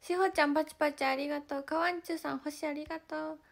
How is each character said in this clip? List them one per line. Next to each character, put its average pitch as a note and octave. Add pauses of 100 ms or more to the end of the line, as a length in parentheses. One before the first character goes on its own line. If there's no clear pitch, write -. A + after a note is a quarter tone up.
し -
ほ F#4+
ち F#4
ゃ D4
ん D4
パ D#4
チ -
パ D4
チ C#4+
あ C4+
り C#4+
が D4
と C#4+
う。 C#4
か D#4
わ E4+
ん F4
ち E4+
ゅ E4
う -
さ C#4+
ん C4+
星 D4+
あ D4
り D4+
が D#4+
と D#4
う。 D4+ (120)